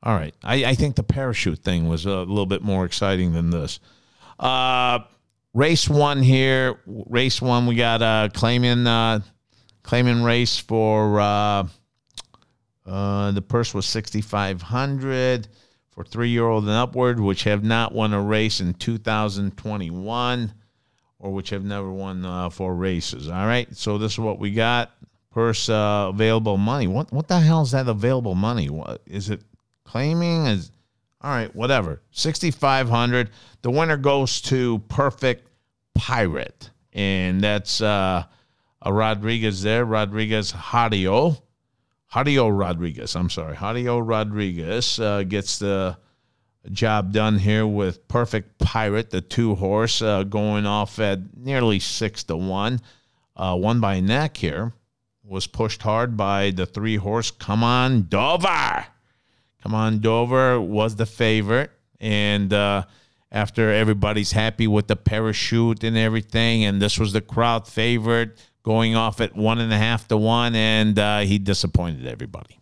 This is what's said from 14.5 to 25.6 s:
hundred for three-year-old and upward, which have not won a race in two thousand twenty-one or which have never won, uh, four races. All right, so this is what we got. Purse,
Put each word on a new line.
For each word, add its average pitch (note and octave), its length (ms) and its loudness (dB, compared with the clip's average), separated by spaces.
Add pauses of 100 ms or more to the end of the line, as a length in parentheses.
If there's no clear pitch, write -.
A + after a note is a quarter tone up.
hundred B2+ 840 -2 (420)
for - 140 -16
three-year-old A#2 600 0
and G#2 80 0
upward, B2 480 0
which G2 240 0
have G#2 180 2
not A2+ 300 0
won G#2+ 200 0
a G2+ 80 0
race G#2+ 380 0
in F2+ 140 -2
two A2+ 240 -4
thousand G#2+ 600 -2
twenty-one G#2+ 960 -4 (680)
or G2 120 -8
which F#2+ 180 -8
have G2 140 -6
never G2+ 260 -6
won, F#2+ 360 -8
uh, F2+ 240 -6
four F#2 260 -6
races. F2 540 -4
All F#2 180 -4
right, A#2+ 280 -2
so G#2 220 -4
this G#2+ 140 -2
is - 80 -8
what A2 180 -4
we G2+ 140 -6
got. A#2 400 0 (400)
Purse, A2+ 360 0